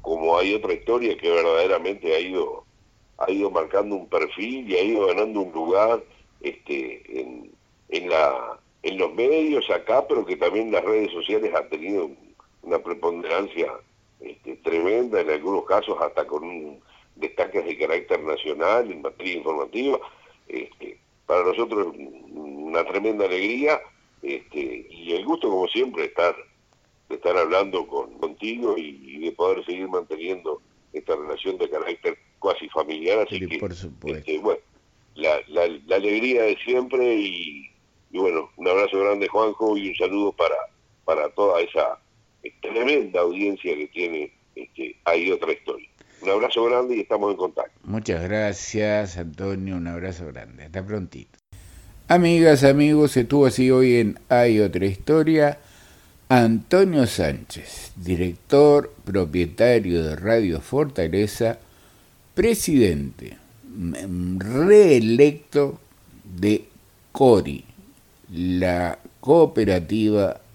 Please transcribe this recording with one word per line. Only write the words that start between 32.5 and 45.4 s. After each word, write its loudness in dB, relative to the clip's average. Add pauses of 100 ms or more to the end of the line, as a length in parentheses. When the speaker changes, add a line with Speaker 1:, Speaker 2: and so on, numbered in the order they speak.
Speaker 1:
familiar. -2
Así -4
Speaker 2:
Sí, -8
Speaker 1:
que, -8
Speaker 2:
por -8
supuesto. -12
Speaker 1:
este, -6
bueno, -2 (540)
la, 0
la, 0 (200)
la 0
alegría 0
de 0
siempre 0
y, -8 (400)
y -8
bueno, -2
un -4
abrazo 2
grande, 0
Juanjo, 0
y -6
un -10
saludo -2
para, 0 (500)
para 0
toda 2
esa -2 (640)
tremenda -2
audiencia -2
que -8
tiene, -8 (220)
este, -14 (100)
Hay 0
Otra -2